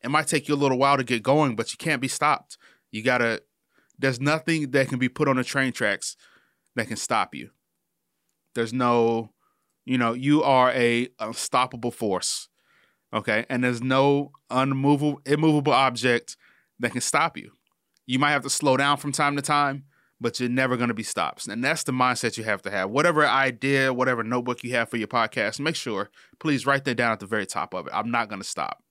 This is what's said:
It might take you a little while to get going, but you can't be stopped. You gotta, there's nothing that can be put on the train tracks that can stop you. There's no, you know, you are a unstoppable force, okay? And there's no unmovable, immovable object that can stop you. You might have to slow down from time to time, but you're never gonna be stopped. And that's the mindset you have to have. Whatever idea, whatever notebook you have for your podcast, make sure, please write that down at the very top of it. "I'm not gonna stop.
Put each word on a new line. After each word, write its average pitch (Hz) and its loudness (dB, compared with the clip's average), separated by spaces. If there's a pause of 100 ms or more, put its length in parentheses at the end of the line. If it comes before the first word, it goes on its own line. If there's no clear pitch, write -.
It 127 -6
might 151 2
take 143 -2
you 147 2
a - 2
little 139 2
while 139 4
to 131 0
get 120 -2
going, 139 4
but 110 -4
you - -10
can't 143 -2
be 135 -4
stopped. - -2 (320)
You 107 -8
gotta, 120 2 (560)
there's 131 0
nothing 156 0
that 131 2
can 127 -4
be 127 0
put 147 -2
on 135 2
the 127 -2
train 127 -2
tracks - -4 (580)
that 113 -2
can 110 -8
stop 107 -2
you. 65 -12 (1040)
There's 117 -4
no, 117 2 (540)
you 127 0
know, 117 2
you 143 2
are 127 6
a 120 2 (100)
unstoppable 120 -2
force, - -4 (640)
okay? 110 -2
And 127 -2
there's 123 0
no 139 2 (180)
unmovable, 139 2
immovable 151 4
object 123 2 (400)
that 120 -2
can 123 -4
stop 160 -2
you. - -18 (520)
You 131 0
might 147 2
have 135 0
to 139 -4
slow 135 2
down 143 2
from 143 -6
time 143 0
to 143 -4
time, 143 0 (360)
but 117 -2
you're 123 0
never 127 2
gonna 120 0
be 110 -6
stopped. - -6
And 107 -8
that's 151 -2
the - -4
mindset 127 0
you 113 -8
have 104 -2
to 98 -8
have. 98 -2
Whatever 151 2
idea, 135 2
whatever 123 0
notebook 123 -4
you 120 -8
have 117 -2
for - -6
your 107 -4
podcast, 113 -2
make 156 -4
sure, 104 -6 (300)
please 147 0
write 139 0
that 127 -2
down 117 0
at 107 -2
the 101 -14
very 104 -2
top - -8
of 90 -6
it. - -12
"I'm 107 -4
not 117 -2
gonna 98 -10
stop. - -8